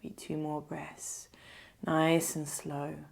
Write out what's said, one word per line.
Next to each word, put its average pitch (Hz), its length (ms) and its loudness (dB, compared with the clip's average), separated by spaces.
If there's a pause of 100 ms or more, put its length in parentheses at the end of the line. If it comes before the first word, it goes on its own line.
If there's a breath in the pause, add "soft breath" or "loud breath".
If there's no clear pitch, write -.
Maybe - 120 -10
two - 220 -6
more 151 240 -2
breaths, - 680 -10 (580 loud breath)
nice 160 500 6
and 151 120 -2
slow. 147 460 -4 (180)